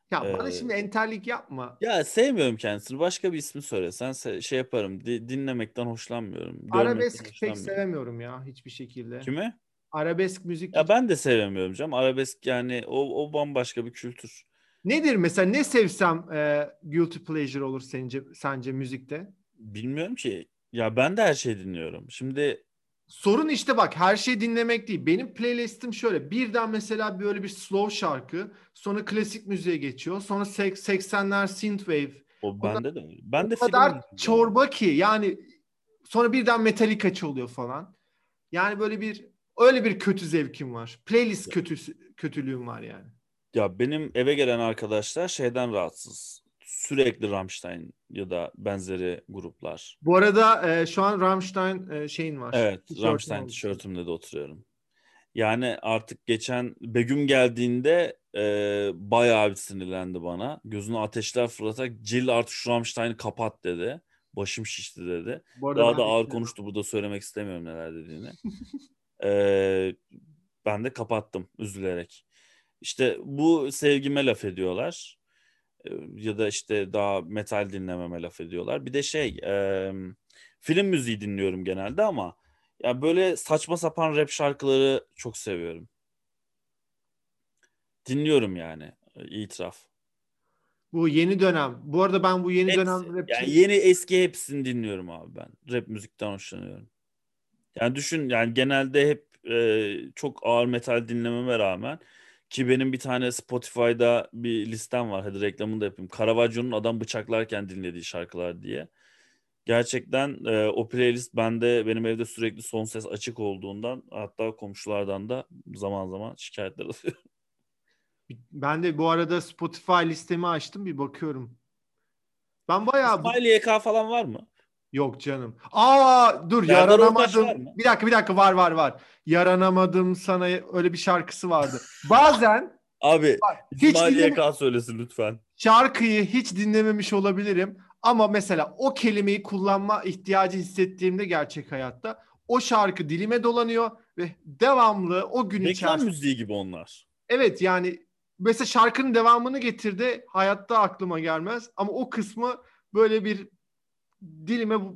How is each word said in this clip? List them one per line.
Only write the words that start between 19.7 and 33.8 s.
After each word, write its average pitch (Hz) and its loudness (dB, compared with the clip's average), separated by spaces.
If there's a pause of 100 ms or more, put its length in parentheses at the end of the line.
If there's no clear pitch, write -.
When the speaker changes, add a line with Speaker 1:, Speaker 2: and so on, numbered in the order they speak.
Speaker 2:
ki. 98 -8 (240)
Ya 113 -2
ben 151 2
de 226 2
her 175 4
şeyi 113 -4
dinliyorum. 85 -10
Şimdi 135 -4 (460)
Speaker 1:
Sorun 247 0
işte 269 0
bak, 196 2
her 185 4
şeyi 226 -2
dinlemek 233 -2
değil. 151 -4
Benim 202 0
playlistim 240 -4
şöyle. 160 -2
Birden 226 -2
mesela 214 -4
böyle 202 -4
bir 196 -8
slow 202 -4
şarkı, 165 -6 (220)
sonra 202 -6
klasik 214 -4
müziğe 175 -2
geçiyor, 143 -8
sonra 202 -4
sek-, 196 -4
seksenler 196 -2
synthwave. 190 -4 (320)
Speaker 2:
O 104 -4
Speaker 1:
Ondan 101 -4 (100)
Speaker 2:
bende 147 -6
de 175 -10
öyle. 80 -20
Ben 160 -2
de 233 0
Speaker 1:
o 226 -6
Speaker 2:
film 240 2
Speaker 1:
kadar 254 6